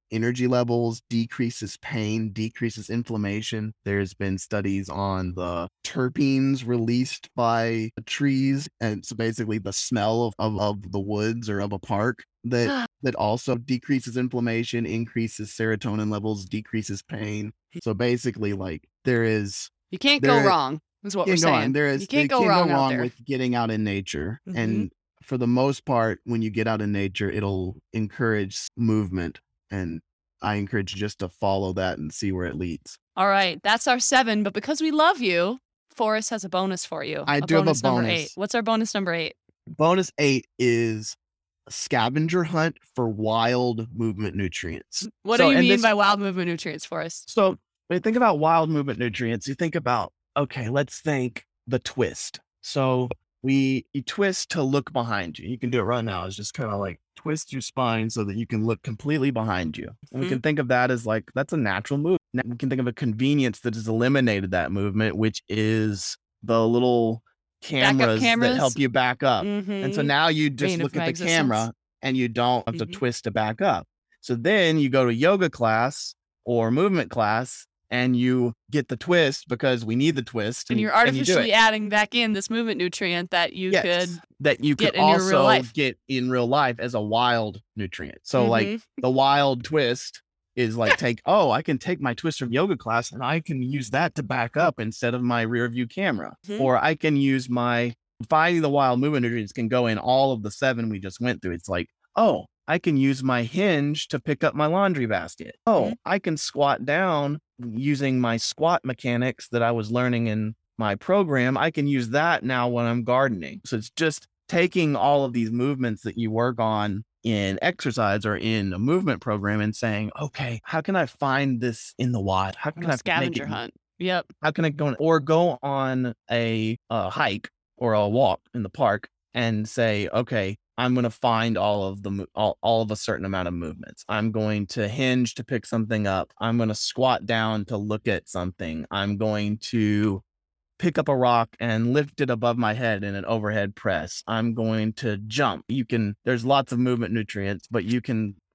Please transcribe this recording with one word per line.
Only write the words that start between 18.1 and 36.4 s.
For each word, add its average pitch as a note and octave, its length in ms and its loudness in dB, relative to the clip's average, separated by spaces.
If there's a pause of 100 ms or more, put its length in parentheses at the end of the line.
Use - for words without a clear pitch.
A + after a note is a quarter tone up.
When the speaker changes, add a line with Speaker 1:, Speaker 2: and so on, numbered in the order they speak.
Speaker 1:
like, F#2+ 340 -8 (160)
there A#2 200 4
is G#2+ 460 -2 (200)
Speaker 2:
You F#3 80 -10
can't C#4+ 240 4
go - 140 6
Speaker 1:
there - 100 6
Speaker 2:
wrong, D#3 340 2 (240)
is G3 120 -8
what F3+ 100 0
we're F#3+ 80 4
Speaker 1:
can't E3 100 2
go D#3+ 80 4
on. - 80 4
Speaker 2:
saying. C3 140 0
Speaker 1:
There D3 140 2
is, C#3 140 0
Speaker 2:
You G3 40 -10
can't D4 180 2
Speaker 1:
you C#4 40 -2
Speaker 2:
go C4 120 2
Speaker 1:
can't A3 80 4
Speaker 2:
wrong F3+ 200 4
Speaker 1:
go D3 60 2
Speaker 2:
out - 20 4
Speaker 1:
wrong C3+ 140 4
Speaker 2:
there. B2 120 -2
Speaker 1:
with A#2+ 220 -6
getting B2+ 300 0
out A#2 160 2
in G#2+ 140 0
nature. G2 640 -4
Speaker 2:
Mm-hmm. F3+ 100 -6
Speaker 1:
And A2 340 -2 (300)
for - 140 -6
the B2 100 0
most B2+ 380 2
part, A2+ 400 0
when A#2 160 -2
you A2 80 -2
get A2 180 0
out A2 140 0
in G#2 120 0
nature, G2 380 -2
it'll G2 460 -2 (160)
encourage G#2+ 600 -2
s-, - 220 -10
movement. G2+ 640 0 (300)
And E2+ 300 -6 (400)
I G#2 140 -2
encourage G2+ 400 -4
you G2 40 -12
just G#2 200 -6
to F#2 100 -6
follow G2 460 -2
that F#2 240 -2
and D2+ 140 -8
see G2+ 200 -4
where F2+ 140 -4
it D2 100 -6
leads. E2 400 -8 (200)
Speaker 2:
All F#3+ 120 2
right, G3 340 2
that's A3 240 0
our B3+ 120 2
seven, A#3 440 2
but G3 120 -2
because C#4+ 260 -4
we D#4 100 0
love D#4 300 4
you, F#3+ 380 2 (320)
Forrest G#3+ 400 0
has G#3+ 140 -4